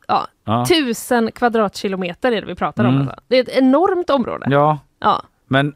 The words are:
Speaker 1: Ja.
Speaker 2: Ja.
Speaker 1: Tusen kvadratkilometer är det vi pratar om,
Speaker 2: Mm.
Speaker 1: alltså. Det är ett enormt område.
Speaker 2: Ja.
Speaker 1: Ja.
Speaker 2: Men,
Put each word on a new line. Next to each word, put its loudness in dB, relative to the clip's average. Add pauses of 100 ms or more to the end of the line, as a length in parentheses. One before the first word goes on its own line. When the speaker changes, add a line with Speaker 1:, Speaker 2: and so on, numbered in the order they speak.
Speaker 1:
Ja. -2 (180)
Speaker 2:
Ja. 0
Speaker 1:
Tusen 0
kvadratkilometer -2
är -2
det -12
vi -8
pratar -2
om, 2
Speaker 2:
Mm. 0
Speaker 1:
alltså. -14
Det 2
är 4
ett -4
enormt 2
område. -2
Speaker 2:
Ja. 2 (200)
Speaker 1:
Ja. 0 (280)
Speaker 2:
Men, 0